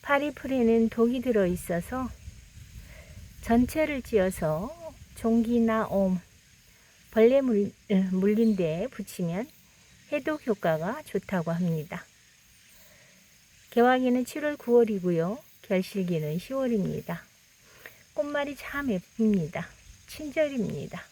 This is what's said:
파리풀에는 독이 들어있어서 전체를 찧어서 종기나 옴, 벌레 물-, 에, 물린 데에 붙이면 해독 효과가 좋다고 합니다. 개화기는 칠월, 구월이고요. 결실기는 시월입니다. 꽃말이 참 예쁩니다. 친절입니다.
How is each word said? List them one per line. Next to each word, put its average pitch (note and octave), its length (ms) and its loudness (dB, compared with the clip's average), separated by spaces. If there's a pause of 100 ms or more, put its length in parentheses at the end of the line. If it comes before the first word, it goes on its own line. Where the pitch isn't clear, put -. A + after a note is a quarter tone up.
파리풀에는 C4 840 0
독이 A#3+ 320 0
들어있어서 G3 880 -2 (1300)
전체를 C4 600 0
찧어서 F#3+ 920 -2 (220)
종기나 A3+ 720 2
옴, F#3 320 0 (920)
벌레 A#3+ 280 6
물-, G#3+ 320 2 (180)
에, F#3+ 120 4 (100)
물린 G#3 460 4
데에 E3+ 300 0
붙이면 F#3+ 600 -6 (640)
해독 D4 340 -4
효과가 F#3+ 580 -2
좋다고 F3 480 -4
합니다. E3 540 -4 (1600)
개화기는 B3 560 4
칠월, D4 320 -4
구월이고요. G3+ 840 2 (240)
결실기는 F3 760 -2
시월입니다. G3 840 -4 (920)
꽃말이 C#4+ 440 -4
참 C#4 340 -6
예쁩니다. F#3 760 0 (400)
친절입니다. C4 960 -4 (100)